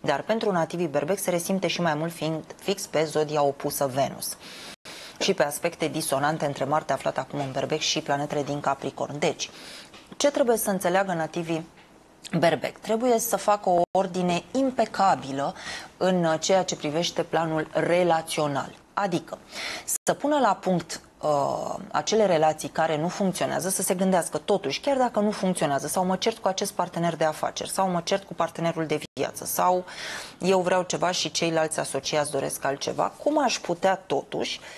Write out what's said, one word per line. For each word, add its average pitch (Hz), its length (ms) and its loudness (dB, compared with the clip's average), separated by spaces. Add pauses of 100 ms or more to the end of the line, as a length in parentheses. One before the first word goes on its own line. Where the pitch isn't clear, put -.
Dar 147 220 0
pentru 220 300 0
nativii 170 360 0
berbec 147 300 0
se - 120 -2
resimte 175 360 0
și 170 140 -2
mai 165 140 2
mult 160 180 -4
fiind 156 320 -4 (120)
fix - 300 -4
pe 151 180 2
zodia 151 380 0
opusă 143 440 0
Venus. - 500 -2 (880)
Și 190 120 2
pe 170 100 2
aspecte 160 440 -2
disonante 151 580 0
între 143 180 -2
Marte 151 280 0
aflat 143 260 -2
acum 131 200 -6
în 135 140 -4
Berbec 139 280 -2
și - 200 0
planetele 147 420 -2
din 143 180 -4
Capricorn. 139 580 -4
Deci, - 320 -2 (680)
ce 285 140 4
trebuie 240 260 4
să 214 140 0
înțeleagă 185 420 2
nativii 165 560 -2 (680)
Berbec? 156 400 2
Trebuie 226 400 2
să - 180 0
facă 208 320 2
o 175 140 6 (160)
ordine 180 440 2 (100)
impecabilă 185 1000 2 (420)
în 175 440 4
ceea 190 220 4
ce 180 140 -2
privește 165 460 -2
planul 160 500 0
relațional. 160 1000 2 (200)
Adică, 175 440 -2 (680)
să 175 100 2
pună 294 240 2
la 220 160 4
punct, - 460 -2 (200)
uh, 139 540 0 (180)
acele 208 340 2
relații 156 420 4
care 160 280 2
nu 156 120 0
funcționează, 170 600 0
să 190 140 -2
se 190 120 2
gândească 180 440 2
totuși, 147 420 0
chiar 277 160 0
dacă 240 240 2
nu 208 100 4
funcționează, 170 560 0
sau 185 180 0
mă 185 120 2
cert 220 220 0
cu - 100 0
acest 190 240 -2
partener 170 440 -2
de 160 80 2
afaceri, - 460 -2
sau 190 180 0
mă 175 120 0
cert 190 240 0
cu - 100 -14
partenerul 165 520 -2
de 151 140 0 (140)
viață, - 300 -4
sau 180 400 2 (540)
eu 185 220 4
vreau 180 220 2
ceva 170 280 0
și 170 200 -2
ceilalți 160 500 0
asociați 147 500 -2
doresc 139 340 -4
altceva, 143 480 -2 (100)
cum 302 200 2
aș 233 160 0
putea 180 380 0
totuși - 640 -4 (180)